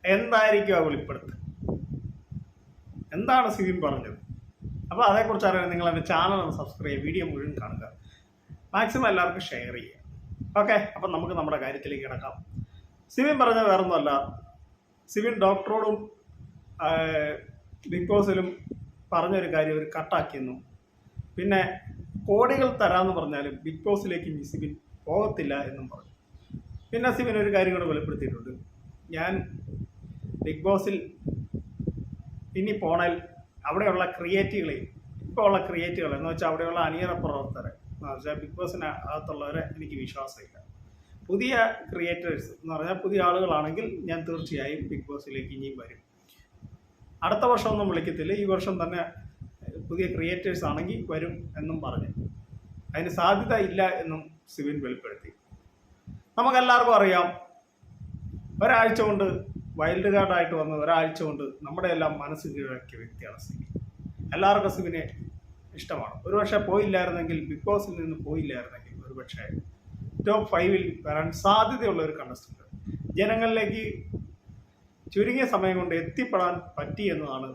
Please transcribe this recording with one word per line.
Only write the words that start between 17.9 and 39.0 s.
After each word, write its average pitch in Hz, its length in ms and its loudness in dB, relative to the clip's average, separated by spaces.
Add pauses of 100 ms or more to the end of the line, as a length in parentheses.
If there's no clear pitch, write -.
ബിഗ് 180 200 -2
ബോസിലും 196 360 4 (680)
പറഞ്ഞൊരു 175 420 2
കാര്യം 156 220 4
അവർ 156 80 0 (120)
കട്ടാക്കിയെന്നും, 143 600 -2 (800)
പിന്നെ 190 240 4 (680)
കോടികൾ 254 400 6 (120)
തരാമെന്ന് 185 380 6
പറഞ്ഞാലും 143 360 -4 (100)
ബിഗ് 156 200 -8
ബോസിലേക്ക് 196 460 0
ഇനി 147 200 -6
സിബിൻ 151 220 -6 (340)
പോകത്തില്ല 165 480 0 (140)
എന്നും 135 240 -12
പറഞ്ഞു. - 220 -20 (760)
പിന്നെ 233 260 2
സിബിൻ 240 260 0
ഒരു 202 140 4
കാര്യം 185 200 6
കൂടെ 175 140 0
വെളിപ്പെടുത്തിയിട്ടുണ്ട്, 143 640 -4 (640)
"ഞാൻ 175 160 -2 (1120)
ബിഗ് 156 200 -6
ബോസിൽ 196 300 2 (1600)
ഇനി 202 220 0
പോണേൽ 170 320 4 (560)
അവിടെയുള്ള 185 340 2 (140)
ക്രിയേറ്റീവുകളെ, 180 600 0 (500)
ഇപ്പോൾ 214 200 4
ഉള്ള 196 120 6 (100)
ക്രിയേറ്റീവുകൾ 170 480 -2
എന്ന് 165 140 -4
വെച്ചാൽ 165 180 0
അവിടെയുള്ള 170 380 0
അണിയറ 175 240 -2 (120)
പ്രവർത്തകരെ, 131 480 -6 (240)
എന്ന് 147 180 -12
വെച്ചാൽ 147 300 -8
ബിഗ് 143 160 -14
ബോസിന് 175 280 -6 (220)